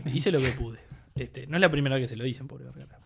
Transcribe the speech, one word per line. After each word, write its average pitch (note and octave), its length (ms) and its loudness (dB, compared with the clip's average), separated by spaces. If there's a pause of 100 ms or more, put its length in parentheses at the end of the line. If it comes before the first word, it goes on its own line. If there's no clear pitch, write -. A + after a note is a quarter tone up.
(120)
hice F#3 200 2
lo C#3+ 80 4
que C3 120 4
pude. A2+ 260 -6 (360)
Este, B2+ 320 -8
no D3+ 100 -4
es F#3 40 4
la F3+ 100 8
primera C#3 260 2
vez C3 80 2
que A#2 40 -4
se A#2 80 -10
lo A#2 80 -6
dicen, C3 240 -4
pobre B2+ 160 -16
Vergara. B2+ 420 -18